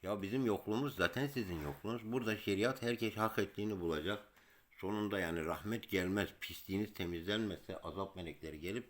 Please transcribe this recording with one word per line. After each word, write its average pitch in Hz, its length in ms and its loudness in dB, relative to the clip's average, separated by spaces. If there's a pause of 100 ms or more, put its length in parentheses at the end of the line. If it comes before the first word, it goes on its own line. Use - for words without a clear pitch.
Ya 98 200 0
bizim 120 240 2
yokluğumuz 110 500 2
zaten 92 300 4
sizin 98 360 -2
yokluğunuz. 107 500 -4
Burada 113 240 2
şeriat 104 460 2
herkes 117 340 0
hak 110 220 2
ettiğini 101 420 0
bulacak. 85 480 0 (500)
Sonunda 104 420 0
yani 82 240 0
rahmet 92 460 -4
gelmez, 95 380 4 (120)
pisliğiniz 95 540 -2
temizlenmezse 92 840 -2
azap 90 400 -6
melekleri 80 440 -8
gelip 101 280 -4